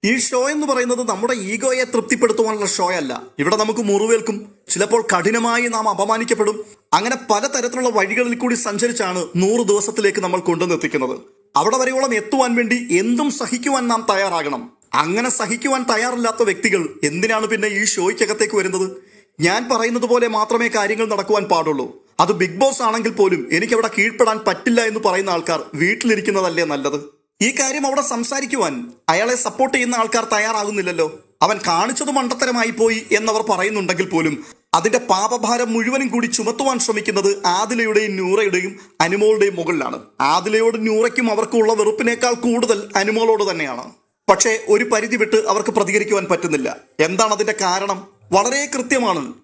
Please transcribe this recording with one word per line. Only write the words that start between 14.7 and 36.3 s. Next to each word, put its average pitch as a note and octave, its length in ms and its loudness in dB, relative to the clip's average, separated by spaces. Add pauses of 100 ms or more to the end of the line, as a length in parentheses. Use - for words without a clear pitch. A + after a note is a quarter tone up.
അങ്ങനെ F#3 360 0
സഹിക്കുവാൻ A#3+ 520 -2
തയ്യാറില്ലാത്ത A#3+ 600 -2
വ്യക്തികൾ F#3 640 0
എന്തിനാണ് A3 420 0
പിന്നെ G#3+ 220 -2
ഈ G3+ 160 -2
ഷോയ്ക്കകത്തേക്ക് G#3 720 0
വരുന്നത്? F#3 400 -2 (440)
ഞാൻ G3+ 280 0
പറയുന്നത് A#3+ 380 0
പോലെ A#3+ 220 2
മാത്രമേ A3 400 0
കാര്യങ്ങൾ G#3+ 380 0
നടക്കുവാൻ G3+ 380 0
പാടുള്ളൂ. D#3 640 -2 (120)
അത് F3 120 4
ബിഗ് F3 260 -2
ബോസ് C4 240 2
ആണെങ്കിൽ A3+ 280 0
പോലും F#3 420 0
എനിക്കവിടെ A3 460 0
കീഴ്പ്പെടാൻ A3 480 2
പറ്റില്ല A#3 340 2
എന്ന് A3 200 -2
പറയുന്ന G3 300 0
ആൾക്കാർ E3+ 340 -2 (100)
വീട്ടിലിരിക്കുന്നതല്ലേ F#3+ 880 0
നല്ലത്? C#3+ 360 -2 (420)
ഈ A#3 80 2
കാര്യം C#4 360 0
അവിടെ C4+ 160 0
സംസാരിക്കുവാൻ A#3 880 -2 (160)
അയാളെ A3 280 2
സപ്പോർട്ട് B3 400 0
ചെയ്യുന്ന B3 180 0
ആൾക്കാർ A3+ 380 0
തയ്യാറാകുന്നില്ലല്ലോ. G#3 880 -2 (220)
അവൻ G3 240 2
കാണിച്ചത് A3 440 0
മണ്ടത്തരമായി B3 600 0
പോയി A3+ 360 0 (100)
എന്നവർ A3 340 0
പറയുന്നുണ്ടെങ്കിൽ F#3 580 0
പോലും D#3+ 360 -2 (300)
അതിന്റെ G#3+ 240 2
പാപഭാരം A#3 720 0
മുഴുവനും B3 360 0
കൂടി A#3 180 0
ചുമത്തുവാൻ A#3+ 520 0